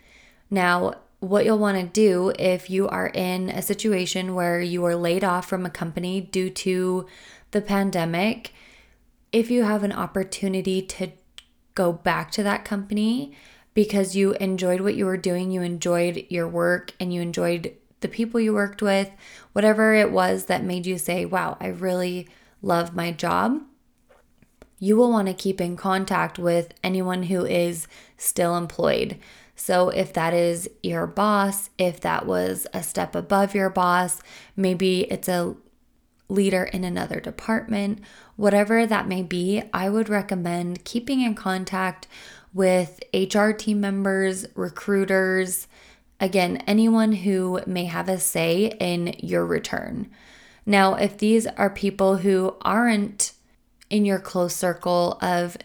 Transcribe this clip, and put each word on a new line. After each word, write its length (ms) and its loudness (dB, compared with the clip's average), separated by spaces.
Now, 440 2
what 240 2
you'll 140 4
wanna 260 2
do 560 4
if 300 0
you 180 2
are 200 -4
in 420 -2
a 120 -6
situation 720 -2
where 280 0
you 240 -2
are 100 2
laid 260 0
off 240 0
from 200 -4
a 40 -4
company 520 -6
due 280 -2
to 560 -2
the 80 0
pandemic, 920 0
if 180 2
you 120 4
have 200 2
an 80 0
opportunity 920 -2
to 280 -8
go 160 4
back 400 -2
to 120 -2
that 200 -2
company 720 -2
because 420 2
you 200 4
enjoyed 440 0
what 160 0
you 100 0
were 120 0
doing, 340 -2
you 100 -2
enjoyed 680 -2
your 180 -4
work, 500 -2
and 160 -4
you 60 -2
enjoyed 540 -2
the 80 -4
people 320 -2
you 140 2
worked 280 -2
with, 280 2
whatever 440 4
it 180 4
was 320 2
that 180 -2
made 220 -4
you 120 -4
say, 280 -2
"Wow, 340 -2
I 80 -6
really 640 -2
love 340 0
my 160 -2
job," 520 0
you 160 4
will 160 6
wanna 220 2
keep 260 -4
in 160 -4
contact 640 -2
with 340 0
anyone 380 -2
who 200 0
is 420 -2
still 400 -2
employed. 640 -2
So 320 2
if 240 -4
that 200 0
is 360 0
your 240 -4
boss, 680 0
if 240 0
that 240 -2
was 480 -2
a 100 -6
step 320 -4
above 400 2
your 160 0
boss, 500 2
maybe 460 2
it's 160 -6
a 280 -2
leader 340 2
in 200 -4
another 360 -4
department, 800 -4
whatever 500 4
that 220 0
may 160 -2
be, 400 -2
I 160 -2
would 200 0
recommend 760 -4
keeping 360 -2
in 120 0
contact 760 -4
with 460 2
H 220 0
R 160 4
team 300 -2
members, 720 0
recruiters, 1160 0
again, 380 2
anyone 460 6
who 520 0
may 200 -2
have 240 -4
a 100 0
say 600 0
in 400 -2
your 260 -2
return. 640 -4
Now, 280 6
if 220 0
these 300 4
are 220 0
people 480 2
who 440 2
aren't 680 0
in 160 4
your 140 2
close 360 -2
circle 640 0
of 440 0